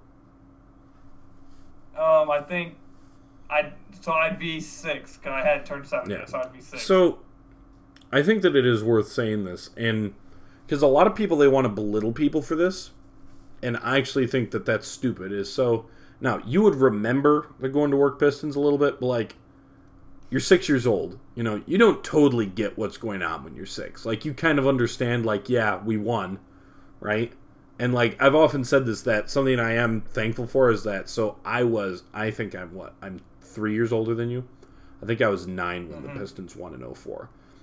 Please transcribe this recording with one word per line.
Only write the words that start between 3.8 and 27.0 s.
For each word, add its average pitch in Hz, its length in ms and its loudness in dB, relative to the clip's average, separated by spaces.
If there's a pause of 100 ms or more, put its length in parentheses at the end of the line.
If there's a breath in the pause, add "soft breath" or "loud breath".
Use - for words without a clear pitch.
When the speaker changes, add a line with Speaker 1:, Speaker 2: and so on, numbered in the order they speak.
Speaker 1:
so 165 120 -4
I'd 160 260 0
be 160 220 -6
six, - 560 -10
'cause 139 160 -10
I 135 100 -4
had 147 240 2
turned 139 200 -10
seven, 127 240 -6
Speaker 2:
Yeah. - 140 -6
Speaker 1:
so - 140 -8
I'd 127 140 -8
be - 80 -20
six. - 220 -14
Speaker 2:
So 185 360 4 (920)
I 139 100 4
think 202 200 2
that 170 140 4
it 127 100 6
is 113 160 4
worth 110 260 2
saying 107 360 -2
this, 90 320 -12
and 110 380 -2 (540 soft breath)
'cause 147 140 0
a 147 40 8
lot 143 200 6
of 214 80 2
people, 175 220 0
they 143 120 8
wanna 131 200 4
belittle 107 440 -2
people 147 300 -2
for 165 120 -6
this, 180 360 -2 (720)
and 120 160 -4
I 131 200 0
actually 135 280 0
think 120 260 -2
that 104 120 -6
that's 110 220 -2
stupid. 98 460 -6
Is 101 200 -6
so 117 340 0 (340 soft breath)
now 123 260 -2
you 160 160 2
would 185 140 4
remember 131 680 4 (120)
the 131 100 -4
going 143 220 2
to 139 60 2
work 139 220 2
Pistons 143 380 0
a 143 40 0
little 143 180 2
bit, 143 220 0
but, 127 60 -2
like, 117 300 -2 (920 soft breath)
you're 131 100 -2
six 180 280 4
years 127 180 0
old. 90 320 0 (160)
You 120 80 -6
know, 107 240 -4
you - 100 -2
don't 208 280 4
totally 123 420 4
get 98 320 -6
what's 107 200 -6
going 101 240 -6
on 80 200 -4
when 78 140 -16
you're 95 100 -12
six. - 400 -12
Like, 113 180 -4
you 147 100 -4
kind 156 240 2
of 135 80 2
understand, 120 600 0
like, 104 220 -2
yeah, 107 340 0
we 110 140 -2
won, 101 420 -4 (600 soft breath)